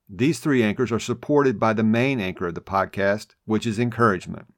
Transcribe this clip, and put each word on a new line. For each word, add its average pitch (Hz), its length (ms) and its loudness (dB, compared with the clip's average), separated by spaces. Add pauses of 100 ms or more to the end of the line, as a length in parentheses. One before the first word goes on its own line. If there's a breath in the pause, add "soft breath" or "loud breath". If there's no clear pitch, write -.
These 117 340 -2
three 135 220 2
anchors 110 300 0
are 110 60 0
supported 131 600 0
by 110 140 2
the 110 100 0
main 117 380 2
anchor 92 280 -4
of 85 60 -6
the 87 60 -8
podcast, 98 680 -2 (180)
which 107 200 0
is 107 120 -2
encouragement. 104 800 0